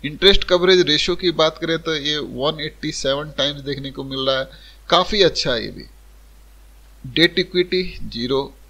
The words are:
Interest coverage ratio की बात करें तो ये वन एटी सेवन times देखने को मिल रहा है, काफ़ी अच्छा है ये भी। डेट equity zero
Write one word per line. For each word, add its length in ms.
Interest 400
coverage 360
ratio 360
की 140
बात 280
करें 200
तो 180
ये 220
वन 420
एटी 320
सेवन 380
times 300
देखने 300
को 140
मिल 160
रहा 180
है, 120
काफ़ी 340
अच्छा 300
है 100
ये 80
भी। 160
डेट 320
equity 440
zero 420